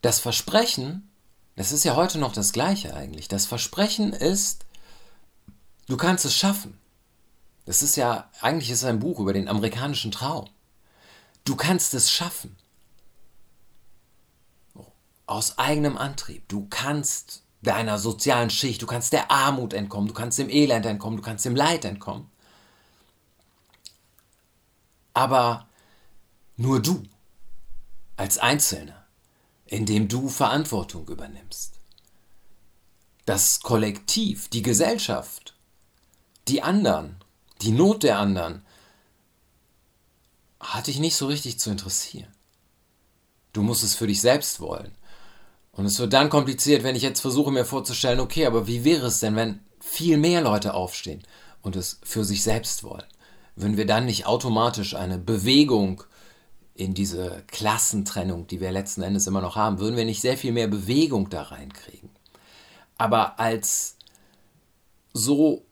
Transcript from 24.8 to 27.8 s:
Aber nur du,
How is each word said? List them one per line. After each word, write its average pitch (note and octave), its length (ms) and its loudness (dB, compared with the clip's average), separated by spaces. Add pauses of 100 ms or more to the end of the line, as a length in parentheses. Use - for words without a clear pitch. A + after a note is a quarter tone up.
Aber B2 540 4 (880)
nur B2+ 260 4
du, F3 220 -2 (1120)